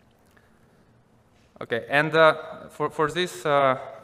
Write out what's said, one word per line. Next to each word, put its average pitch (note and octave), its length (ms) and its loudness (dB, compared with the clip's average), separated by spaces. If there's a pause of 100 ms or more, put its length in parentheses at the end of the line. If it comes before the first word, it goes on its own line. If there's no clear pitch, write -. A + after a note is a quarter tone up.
(1600)
Okay, - 280 -6
and, D3 260 2
uh, D#3 540 2
for, D3+ 200 -6
for D3+ 220 -2
this, F3 340 -6
uh, C#3 320 2 (260)